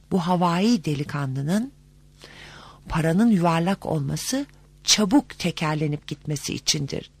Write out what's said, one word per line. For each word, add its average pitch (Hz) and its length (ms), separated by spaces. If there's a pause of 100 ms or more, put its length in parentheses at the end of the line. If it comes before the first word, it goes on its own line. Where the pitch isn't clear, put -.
(120)
bu 190 80
havai 180 680
delikanlının 143 840 (1160)
paranın 165 420
yuvarlak 170 540
olması 160 600 (380)
çabuk - 560
tekerlenip 151 680
gitmesi - 460
içindir - 680